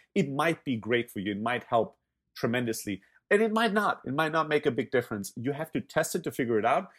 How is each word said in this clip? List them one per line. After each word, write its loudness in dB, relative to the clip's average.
it 2
might 0
be -2
great 0
for -6
you. -2
It -4
might -2
help 2
tremendously. -2
And 6
it 2
might 2
not. 0
It -6
might 0
not 2
make 2
a 4
big -2
difference. -2
You -4
have -8
to -2
test -2
it -4
to -6
figure 0
it 2
out. 2